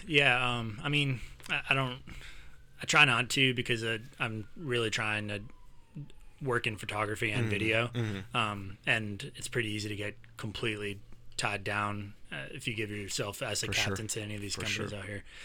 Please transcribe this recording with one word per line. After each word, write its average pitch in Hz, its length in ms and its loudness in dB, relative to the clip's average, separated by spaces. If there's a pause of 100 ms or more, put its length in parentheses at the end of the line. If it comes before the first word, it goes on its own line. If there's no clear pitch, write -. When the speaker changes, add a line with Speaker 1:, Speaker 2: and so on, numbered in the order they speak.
Speaker 1:
yeah. 127 520 6
Um, 113 220 -4
I 147 60 -4
mean, 143 320 2 (300)
I, 156 100 0 (120)
I - 20 4
don't, 131 240 2 (840)
I - 40 -4
try 151 180 8
not 120 280 6
to 131 220 8
because 117 300 0
I, 113 160 0 (180)
I'm 110 380 -2
really 120 340 0
trying 107 380 0
to 104 140 -4 (1000)
work 120 260 2
in 107 100 0
photography 107 540 0
and 104 120 2
Speaker 2:
Mm-hmm. 113 60 4
Speaker 1:
video. 110 380 4
Speaker 2:
Mm-hmm. 113 500 -2
Speaker 1:
Um, 101 480 0
and 110 500 0
it's - 120 -8
pretty 117 220 0
easy 104 200 -4
to 104 60 -4
get 104 200 -4 (220)
completely 104 600 -2 (360)
tied 104 280 0
down, 104 500 -2 (180)
uh, - 40 -6 (160)
if - 160 -8
you 120 60 0
give 107 180 -2
yourself 101 500 -4
as 107 220 0
a 113 40 -2
Speaker 2:
For 101 60 -2
sure. 104 140 4
Speaker 1:
captain 101 200 0
to 110 140 -2
any 104 140 -6
of 104 60 -6
these 101 140 -4
Speaker 2:
For 98 60 -4
Speaker 1:
companies 101 300 -2
Speaker 2:
sure. 104 80 -6
Speaker 1:
out 98 60 -8
here. 101 180 -6 (220)